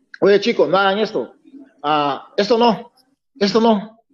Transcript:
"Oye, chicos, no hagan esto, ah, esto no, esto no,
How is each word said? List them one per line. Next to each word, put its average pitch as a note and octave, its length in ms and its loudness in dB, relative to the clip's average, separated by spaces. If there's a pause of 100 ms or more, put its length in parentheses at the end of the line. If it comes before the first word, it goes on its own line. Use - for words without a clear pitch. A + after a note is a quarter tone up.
(200)
"Oye, G3+ 180 4
chicos, G3+ 300 0
no E3 80 0
hagan G3 240 0
esto, D3 320 -6 (500)
ah, D3 540 -4
esto G3+ 220 0
no, A3+ 340 0 (480)
esto G3+ 200 0
no, A3 380 0 (160)